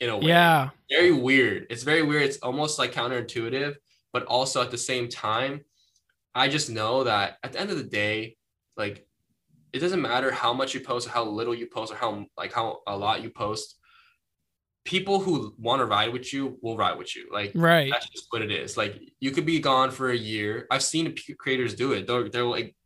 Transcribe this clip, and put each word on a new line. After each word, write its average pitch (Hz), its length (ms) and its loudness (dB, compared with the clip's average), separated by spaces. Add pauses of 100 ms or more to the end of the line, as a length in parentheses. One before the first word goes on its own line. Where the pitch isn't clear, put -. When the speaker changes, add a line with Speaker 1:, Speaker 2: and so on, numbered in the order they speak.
Speaker 1:
in 120 80 0
a 110 80 0
way. 120 100 2
Speaker 2:
Yeah. 165 440 6 (180)
Speaker 1:
Very 170 240 6
weird. 127 560 4
It's 120 140 -8
very 156 200 4
weird. 147 200 2
It's 135 160 0
almost, 147 380 -2
like, 123 140 0
counterintuitive, 123 840 -4 (380)
but 127 120 -2
also 127 360 0
at 120 100 -2
the 117 60 -4
same 123 300 -2
time, 123 560 -2 (720)
I 135 140 4
just 147 200 0
know 113 360 0
that 104 380 2
at 123 100 -10
the - 80 -4
end 202 80 -4
of 185 80 -4
the 139 60 -4
day, 107 520 -2 (400)
like, 101 320 -8 (640)
it 127 80 -6
doesn't 180 220 0
matter 127 300 0
how 117 200 0
much 135 220 -2
you 131 80 -6
post 123 260 -4
or - 40 -12
how 120 120 0
little 113 320 -2
you 117 120 -8
post 107 260 -8
or - 20 -10
how, 104 300 -4 (100)
like, 95 160 -8
how 117 360 -2
a 101 100 -4
lot 101 240 0
you 113 80 -10
post. - 480 -6 (1080)
People 190 360 0
who 147 400 0
wanna 120 260 2
ride 107 260 2
with 127 220 -8
you 135 280 -6
will 113 140 -4
ride 95 220 0
with - 180 -12
you. - 160 -14
Like, 101 220 -4
Speaker 2:
Right. 165 380 6
Speaker 1:
that's 123 180 -2
just - 220 -16
what 113 100 -2
it 104 100 -2
is. 80 260 -4
Like, 104 220 -2 (200)
you 135 120 -2
could 147 140 0
be 160 140 2
gone 131 320 4
for 131 180 -2
a 120 80 2
year. 107 540 -4
I've 135 120 2
seen 160 300 0
p-, - 220 -12
creators 127 400 -2
do 123 180 0
it. 98 140 -2
They'll, 117 220 0
they'll, 120 200 0
like, 117 260 -4 (100)